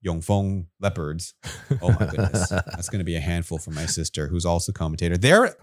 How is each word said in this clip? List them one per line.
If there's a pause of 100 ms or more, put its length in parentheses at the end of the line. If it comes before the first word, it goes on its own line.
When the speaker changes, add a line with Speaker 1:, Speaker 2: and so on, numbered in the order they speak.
Speaker 1:
Yongfeng (160)
Leopards. (500)
Oh
my
goodness.
Speaker 2:
<laughs>
Speaker 1:
That's
gonna
be
a
handful
for
my
sister,
who's
also
a
commentator.
They're